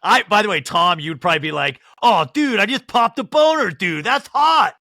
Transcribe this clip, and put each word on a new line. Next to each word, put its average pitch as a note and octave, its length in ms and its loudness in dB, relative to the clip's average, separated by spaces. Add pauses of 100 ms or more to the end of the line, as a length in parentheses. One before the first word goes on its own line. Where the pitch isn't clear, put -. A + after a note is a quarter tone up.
I, A#3+ 200 2
by G#3 180 0
the G#3+ 80 -2
way, E3+ 120 -2
Tom, F3 380 0
you'd D3+ 220 -10
probably E3 180 0
be D#3 120 -6
like, D3 280 -4 (220)
Oh, G3 320 2
dude, C#4 260 -2
I G3 60 2
just B3 220 -6
popped A#3 320 0
a C4+ 40 -4
boner, D4+ 480 2
dude. D#3 340 -6
That's C4 220 -2
hot. D4 540 2